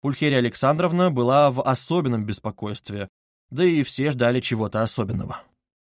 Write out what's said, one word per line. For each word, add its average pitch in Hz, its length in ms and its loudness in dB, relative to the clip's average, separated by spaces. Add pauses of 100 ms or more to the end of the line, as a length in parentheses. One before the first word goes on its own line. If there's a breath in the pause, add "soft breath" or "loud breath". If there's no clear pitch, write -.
Пульхерия 139 320 0
Александровна 160 720 2
была 135 400 4
в 127 120 -4
особенном 127 640 0
беспокойстве, 104 840 -8 (400)
да 143 160 0
и 165 200 4
все 143 260 -2
ждали 123 300 2
чего-то 110 420 -2
особенного. 107 600 -4 (400)